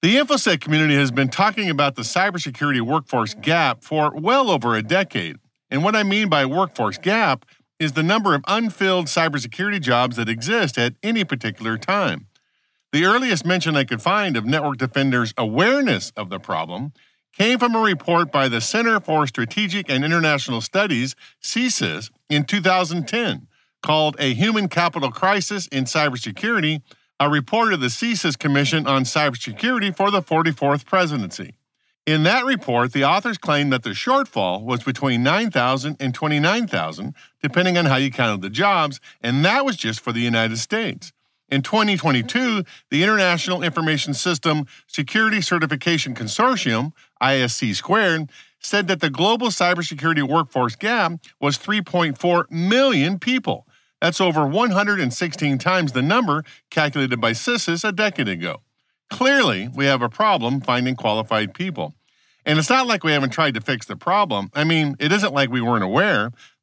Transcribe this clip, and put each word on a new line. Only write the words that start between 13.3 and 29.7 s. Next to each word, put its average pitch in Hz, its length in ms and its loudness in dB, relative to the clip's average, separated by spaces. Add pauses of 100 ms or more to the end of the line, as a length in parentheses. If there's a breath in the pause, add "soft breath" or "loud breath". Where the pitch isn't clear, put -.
mention 170 300 0
I 139 80 2
could 113 180 -4
find 190 340 0
of 110 80 -2
network 143 360 -2
defenders' 123 580 0
awareness 165 800 0
of 185 140 -8
the 190 80 -8
problem 139 540 -6 (380 soft breath)
came 226 280 2
from 240 160 2
a 226 40 2
report 170 520 2
by 135 160 2
the 117 120 0
Center 220 400 0
for 156 280 0
Strategic 180 600 -4
and 135 160 0
International 151 580 0
Studies, 131 540 -2 (280 loud breath)
csis, 113 680 -2 (180)
in 147 180 0
two 202 140 -2
thousand 180 480 0
ten, 226 380 -4 (380)
called 151 340 2
A 135 160 -2
Human 202 340 0
Capital 160 440 -2
Crisis 190 560 -2
in 135 160 -2
Cybersecurity, 151 1000 -2 (380 soft breath)
a 143 100 2
report 214 420 2
of 170 80 0
the 127 60 -2
csis 170 500 -2
Commission 143 520 0
on 135 160 2
Cybersecurity 156 920 -2